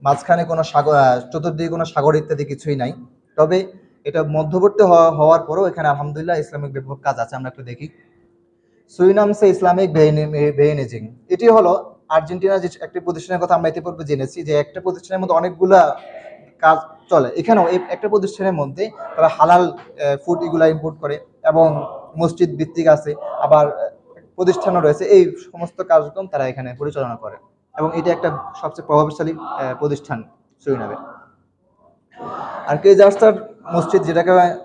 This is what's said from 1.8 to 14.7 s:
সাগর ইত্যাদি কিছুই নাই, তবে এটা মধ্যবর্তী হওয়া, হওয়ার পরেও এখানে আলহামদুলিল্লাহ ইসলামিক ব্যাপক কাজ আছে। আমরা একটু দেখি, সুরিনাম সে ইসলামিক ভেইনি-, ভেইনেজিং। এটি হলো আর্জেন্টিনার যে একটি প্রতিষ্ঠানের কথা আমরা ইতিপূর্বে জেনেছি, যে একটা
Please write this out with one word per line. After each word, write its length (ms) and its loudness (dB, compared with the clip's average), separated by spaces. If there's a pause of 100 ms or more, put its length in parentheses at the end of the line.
সাগর 300 0
ইত্যাদি 300 -4
কিছুই 320 -8
নাই, 160 -6 (440)
তবে 360 0 (320)
এটা 180 -4
মধ্যবর্তী 640 0
হওয়া, 260 6
হওয়ার 300 4
পরেও 260 -2
এখানে 220 -2
আলহামদুলিল্লাহ 500 -4
ইসলামিক 340 -10
ব্যাপক 300 -12
কাজ 160 -4
আছে। 180 -8
আমরা 120 -10
একটু 140 -18
দেখি, 260 -16 (1000)
সুরিনাম 440 2
সে 160 4
ইসলামিক 440 2
ভেইনি-, 380 2
ভেইনেজিং। 840 -2 (120)
এটি 200 2
হলো 460 4 (140)
আর্জেন্টিনার 520 0
যে 80 -6 (120)
একটি 200 -10
প্রতিষ্ঠানের 420 -6
কথা 120 2
আমরা 140 0
ইতিপূর্বে 360 -8
জেনেছি, 380 -6
যে 160 -2
একটা 220 -6